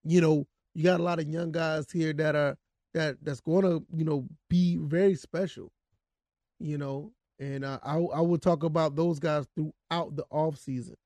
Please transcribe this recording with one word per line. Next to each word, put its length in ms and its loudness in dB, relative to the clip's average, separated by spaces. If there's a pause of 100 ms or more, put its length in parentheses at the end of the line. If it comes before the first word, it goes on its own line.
You 160 6
know, 260 4 (280)
you 80 -2
got 180 4
a 20 0
lot 160 0
of 80 -6
young 240 -4
guys 400 -2
here 220 0
that 220 0
are, 200 2 (380)
that, 280 -2
that's 200 -8
gonna, 380 2 (140)
you 120 -2
know, 220 -2 (220)
be 280 4
very 380 2
special, 560 -8 (880)
you 180 -4
know, 340 -8 (280)
and, 260 -6
uh, 180 -8
I, 120 -4
I 260 0
will 160 4
talk 260 2
about 320 0
those 240 0
guys 260 0 (100)
throughout 600 -4
the 160 -8
offseason. 640 -4 (100)